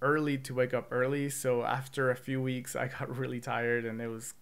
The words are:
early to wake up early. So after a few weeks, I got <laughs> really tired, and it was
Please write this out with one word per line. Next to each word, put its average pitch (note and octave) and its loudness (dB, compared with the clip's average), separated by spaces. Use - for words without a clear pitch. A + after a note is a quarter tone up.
early D3 4
to C3+ -8
wake B2+ 2
up A#2 -2
early. C#3 2
So B2 2
after C3 2
a B2+ -2
few C3 -2
weeks, B2+ -2
I B2+ -2
got C3+ -6
<laughs> - -
really B2+ -4
tired, A#2+ 0
and A2+ -4
it A#2 -4
was A2+ -8